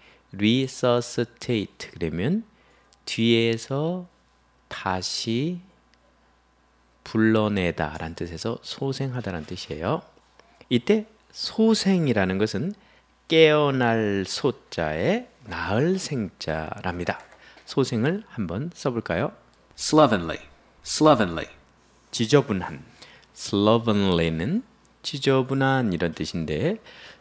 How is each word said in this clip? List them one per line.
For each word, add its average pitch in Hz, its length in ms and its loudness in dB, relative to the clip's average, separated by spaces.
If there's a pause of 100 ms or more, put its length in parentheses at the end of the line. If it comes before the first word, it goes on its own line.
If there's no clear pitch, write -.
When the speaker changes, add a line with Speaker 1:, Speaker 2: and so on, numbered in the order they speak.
(320)
Speaker 1:
resuscitate, 120 1600 0
그러면 90 520 -2 (640)
뒤에서 117 1000 0 (600)
다시 117 960 -4 (1400)
불러내다 104 920 0
라는 82 180 -10
뜻에서 85 460 -8
소생하다 131 680 -6
라는 80 140 -8
뜻이에요. 90 560 -4 (680)
이때 208 380 2 (240)
소생이라는 165 1080 2
것은 110 360 -2 (540)
깨어날 131 1000 4
소자에 117 1000 -2 (180)
나을 104 520 0
생자랍니다. 87 1200 -6 (460)
소생을 139 600 0
한번 107 460 -6
써볼까요? 117 580 -4 (460)
Speaker 2:
Slovenly, 98 600 2 (460)
slovenly. 113 640 2 (640)
Speaker 1:
지저분한. 110 720 0 (520)
slovenly는 101 1300 2 (380)
지저분한 135 920 0
이런 85 200 -2
뜻인데 85 680 -4 (420)